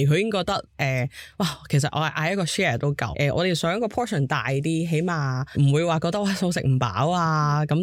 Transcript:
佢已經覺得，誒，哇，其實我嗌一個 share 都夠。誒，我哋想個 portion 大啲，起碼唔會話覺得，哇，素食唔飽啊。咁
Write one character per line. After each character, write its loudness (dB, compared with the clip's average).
佢 4
已 2
經 -2
覺 -2
得， -4
誒， -2
哇， 0
其 4
實 4
我 -2
嗌 -2
一 -2
個 0
share 0
都 0
夠。 -4
誒， 2
我 0
哋 2
想 0
個 -2
portion -2
大 -2
啲， -2
起 2
碼 -2
唔 6
會 2
話 2
覺 0
得， -2
哇， 0
素 0
食 -2
唔 2
飽 0
啊。 2
咁 2